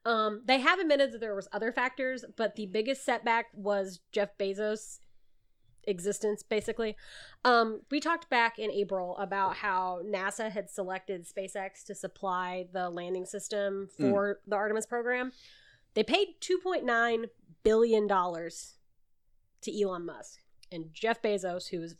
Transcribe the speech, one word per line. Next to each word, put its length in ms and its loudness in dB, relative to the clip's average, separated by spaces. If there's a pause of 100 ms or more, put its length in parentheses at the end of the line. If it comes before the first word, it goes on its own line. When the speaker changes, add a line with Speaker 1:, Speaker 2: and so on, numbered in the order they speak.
Speaker 1:
Um, 400 2
they 160 6
have 180 6
admitted 320 4
that 80 -12
there 160 -4
was 160 -6
other 220 -2
factors, 500 -2 (140)
but 180 0
the 120 -6
biggest 360 -2
setback 500 2
was 460 -2 (140)
Jeff 240 0
Bezos' 640 -4 (880)
existence, 540 0
basically. 540 -2 (480)
Um, 380 6 (100)
we 80 2
talked 300 0
back 280 4
in 140 -2
April 460 -2
about 400 0
how 480 0
nasa 460 -2
had 180 -6
selected 580 -6
SpaceX 580 -8
to 100 -12
supply 760 -4
the 180 -2
landing 360 -4
system 640 -4 (100)
Speaker 2:
Mm. 120 4
Speaker 1:
for 360 2
the 80 -2
Artemis 320 0
program. 440 -2 (640)
They 80 4
paid 360 0
two 200 0
point 260 -2
nine 400 2 (380)
billion 440 6
dollars 680 -2 (840)
to 200 -2
Elon 240 -2
Musk, 340 -12 (320)
and 220 -10
Jeff 280 -2
Bezos, 480 0
who 120 -4
is 180 -10